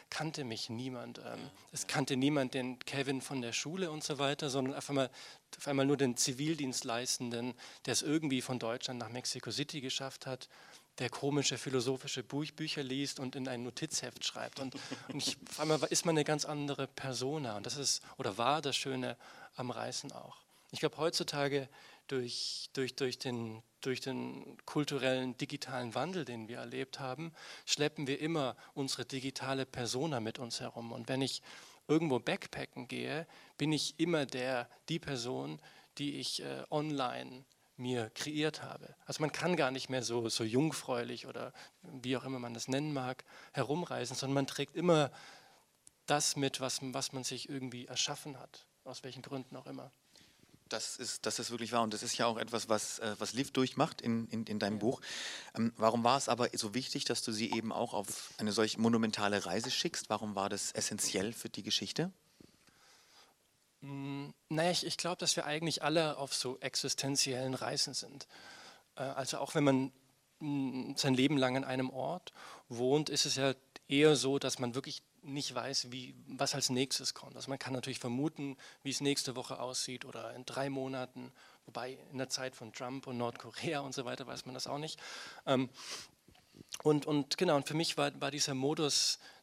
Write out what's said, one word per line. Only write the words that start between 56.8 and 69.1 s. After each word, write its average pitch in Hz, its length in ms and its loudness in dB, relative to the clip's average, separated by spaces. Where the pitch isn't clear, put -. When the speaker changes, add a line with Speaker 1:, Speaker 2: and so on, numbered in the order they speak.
Speaker 2:
dass - 180 0
du 117 100 -2
sie 110 200 0
eben 110 180 0
auch 117 220 0
auf - 460 -4
eine 107 120 2
solch 110 280 4
monumentale 107 680 4
Reise 110 260 0
schickst? - 380 -2
Warum 107 280 0
war 98 120 2
das 98 240 -2
essenziell 107 600 0
für - 180 -8
die 107 120 -8
Geschichte? 107 480 0
Speaker 1:
Mm, 139 480 -6
naja, 160 220 4
ich, 175 160 2
ich 165 100 -2
glaub, 180 220 -2
dass - 180 4
wir 170 80 -2
eigentlich 151 380 0
alle 151 340 4
auf 135 180 -4
so 131 260 -2
existenziellen 135 920 0
Reisen 135 400 0
sind. - 340 -8
Äh, 135 60 -4
also 131 360 -2